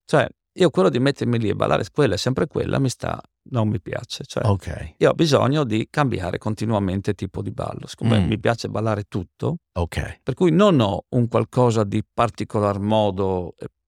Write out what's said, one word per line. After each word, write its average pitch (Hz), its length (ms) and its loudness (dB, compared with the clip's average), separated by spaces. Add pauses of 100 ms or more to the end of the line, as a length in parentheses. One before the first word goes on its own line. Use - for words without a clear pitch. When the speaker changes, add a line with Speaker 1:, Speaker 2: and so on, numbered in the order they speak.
Speaker 1:
Cioè, 135 240 2 (280)
io 180 140 4
quello 185 200 2
di 131 80 -2
mettermi 120 400 0
lì 110 100 0
e 101 60 0
ballare, - 360 0
quella 143 240 2
è - 40 -2
sempre - 280 -2
quella, - 320 -2
mi 135 120 0
sta, - 280 -6 (260)
non 110 260 0
mi 107 100 -4
piace. - 460 -10
Cioè, - 180 -4
Speaker 2:
Ok. - 540 -2
Speaker 1:
io 156 120 4
ho - 40 0
bisogno 143 500 2
di 110 260 -2
cambiare 95 460 -2
continuamente 101 800 -2
tipo - 260 -8
di 98 120 -6
ballo. - 340 -8
Siccome 113 340 0
Speaker 2:
Mm. 90 80 2
Speaker 1:
mi 107 100 0
piace 117 300 -2
ballare 104 360 -2
tutto, 113 520 -6 (160)
Speaker 2:
Ok. - 500 -4
Speaker 1:
per 127 120 -6
cui 180 160 2
non 180 300 4
ho 101 300 0
un 123 180 2
qualcosa 113 560 2
di 104 280 -2
particolar 104 640 0
modo, 98 800 0
eh, - 120 -14 (200)